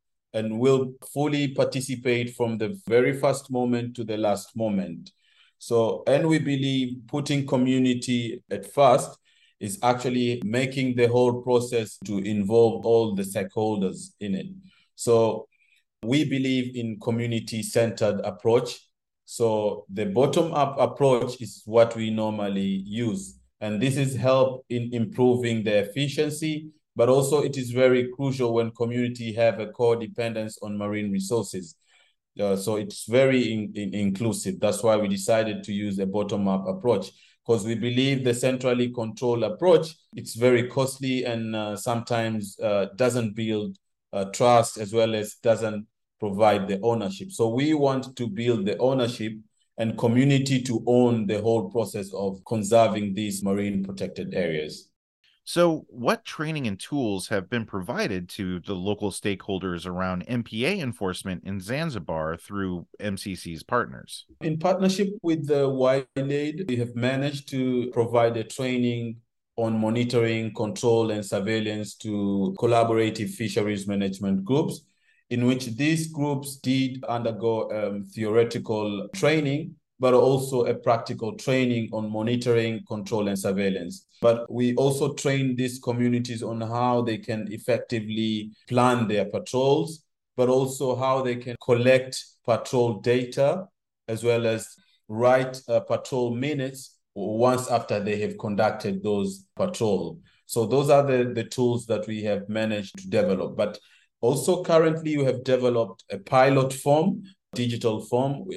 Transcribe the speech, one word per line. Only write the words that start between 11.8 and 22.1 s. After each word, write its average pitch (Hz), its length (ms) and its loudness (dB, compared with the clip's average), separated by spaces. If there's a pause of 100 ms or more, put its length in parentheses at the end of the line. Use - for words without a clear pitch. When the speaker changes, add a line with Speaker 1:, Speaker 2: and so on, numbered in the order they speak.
Speaker 1:
to 104 140 -4
involve 107 640 2
all 113 300 4
the 98 80 -2
stakeholders 98 880 -2 (100)
in 101 140 -4
it. 85 140 -6 (480)
So 113 520 2 (540)
we 139 220 2
believe 131 520 -2
in 113 240 -6
community-centered 113 1200 -2
approach. 113 560 0 (460)
So 110 640 -2
the 101 140 -4
bottom-up 143 760 2
approach 123 600 2
is - 240 -14
what 113 320 4
we 110 140 -2